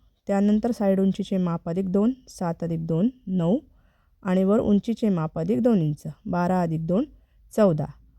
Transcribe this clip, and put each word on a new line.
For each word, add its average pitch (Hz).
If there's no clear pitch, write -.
त्यानंतर 208
साईड 196
उंचीचे 196
माप 175
अधिक 180
दोन, 208
सात 170
अधिक 165
दोन, 165
नऊ 185
आणि 190
वर 202
उंचीचे 214
माप 165
अधिक 202
दोन 220
इंच, 147
बारा 180
अधिक 160
दोन, 185
चौदा. 170